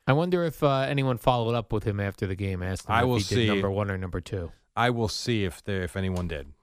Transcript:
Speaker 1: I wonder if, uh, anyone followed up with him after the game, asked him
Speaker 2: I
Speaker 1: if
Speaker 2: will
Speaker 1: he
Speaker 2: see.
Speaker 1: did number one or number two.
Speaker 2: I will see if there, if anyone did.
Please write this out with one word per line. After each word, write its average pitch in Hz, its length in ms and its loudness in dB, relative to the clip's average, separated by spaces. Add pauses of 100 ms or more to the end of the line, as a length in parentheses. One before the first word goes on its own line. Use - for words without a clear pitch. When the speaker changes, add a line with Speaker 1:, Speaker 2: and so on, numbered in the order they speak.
Speaker 1:
I 131 60 6
wonder 175 300 2
if, 160 180 -4
uh, 135 200 4
anyone 135 360 0
followed 120 380 2
up 117 180 -4
with 104 100 -2
him 101 160 0
after 98 280 -2
the 92 80 -4
game, 95 260 -4
asked 92 260 -6
him 113 60 2
Speaker 2:
I 113 80 6
Speaker 1:
if 127 60 4
Speaker 2:
will 123 100 2
Speaker 1:
he 104 60 0
Speaker 2:
see. 104 140 -2
Speaker 1:
did 117 100 4
number 101 240 2
one 101 180 0
or 98 80 -2
number 92 240 -6
two. 87 300 -8 (260)
Speaker 2:
I 117 140 4
will 117 160 0
see 104 380 0
if - 180 -6
there, 98 200 -4
if 87 140 -6
anyone 92 300 -2
did. 73 200 -8 (160)